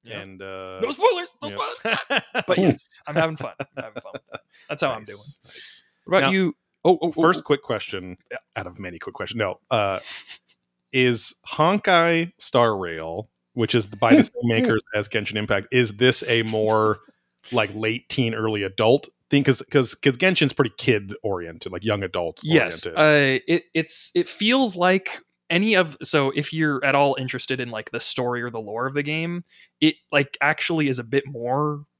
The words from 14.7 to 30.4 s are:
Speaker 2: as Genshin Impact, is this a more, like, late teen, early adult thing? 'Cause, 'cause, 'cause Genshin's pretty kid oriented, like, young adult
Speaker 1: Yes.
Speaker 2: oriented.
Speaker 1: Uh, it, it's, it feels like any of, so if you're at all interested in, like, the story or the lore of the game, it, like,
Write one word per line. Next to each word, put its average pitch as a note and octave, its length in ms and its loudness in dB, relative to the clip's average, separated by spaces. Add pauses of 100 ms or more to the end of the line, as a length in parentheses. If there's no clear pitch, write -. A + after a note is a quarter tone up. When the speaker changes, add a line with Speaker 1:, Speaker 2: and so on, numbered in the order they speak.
Speaker 2:
as G#2 140 -2
Genshin G#2+ 280 -4
Impact, G#2 340 -2
is A#2 260 2
this B2 300 2
a A#2 160 2
more, A2 560 2 (540)
like, G#2+ 220 0
late A2 340 -4
teen, A#2 260 -2
early A2 280 -2
adult A2+ 460 2 (220)
thing? C#3+ 140 4
'Cause, C3+ 260 2
'cause, C3 240 2
'cause C3 240 2
Genshin's F3 340 2
pretty B2+ 260 2
kid G#2 440 0
oriented, F2 500 -6
like, F2 120 -8
young G#2 180 0
adult F2 400 -4
Speaker 1:
Yes. A2+ 440 2
Speaker 2:
oriented. E2 100 -8
Speaker 1:
Uh, D3 500 4
it, E3 180 0 (100)
it's, - 400 -4
it F3 140 0
feels A#3 460 0
like F#3 460 0 (280)
any G3+ 260 2
of, E3+ 280 2
so C#3 280 2
if - 220 -4
you're D3+ 320 0
at C#3 100 2
all C#3 240 4
interested C3 420 -6
in, A#2+ 100 -6
like, A2 200 -8
the A#2 100 -6
story B2 420 -4
or A#2+ 80 -6
the A2+ 100 -8
lore A2 260 -6
of C3+ 80 -6
the C#3+ 80 0
game, E3 420 -4 (360)
it, D#3 160 4 (140)
like, C#3+ 300 2